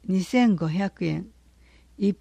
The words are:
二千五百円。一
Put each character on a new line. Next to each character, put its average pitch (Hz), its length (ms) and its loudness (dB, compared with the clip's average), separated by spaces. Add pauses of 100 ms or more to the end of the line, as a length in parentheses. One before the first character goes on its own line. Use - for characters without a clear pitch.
二 185 160 0
千 240 320 4
五 160 140 -2
百 190 360 -4
円。 156 220 -4 (680)
一 202 240 0